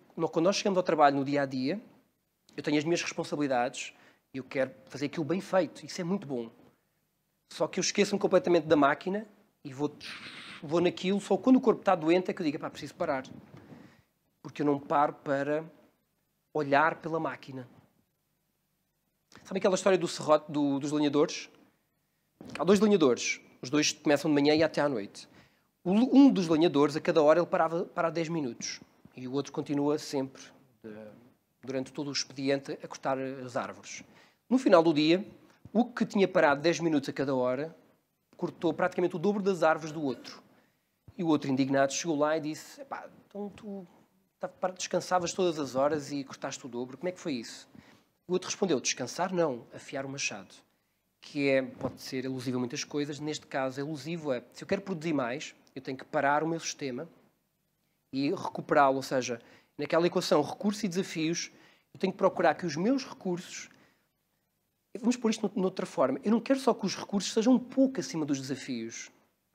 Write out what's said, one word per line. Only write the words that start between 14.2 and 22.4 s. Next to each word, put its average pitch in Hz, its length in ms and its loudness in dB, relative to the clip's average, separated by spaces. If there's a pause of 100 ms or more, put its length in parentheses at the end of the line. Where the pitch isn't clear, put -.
Porque - 200 -8
eu 147 40 2
não 143 120 2
paro 147 340 2
para 147 520 -2 (880)
olhar 151 440 2
pela 160 240 -4
máquina. 131 480 -8 (1800)
Sabe 196 140 -4
aquela 190 160 4
história 190 220 4
do 165 120 -2
serrote, 151 420 2
do, 143 280 2
dos 143 140 -4
lenhadores? 147 560 2 (1120)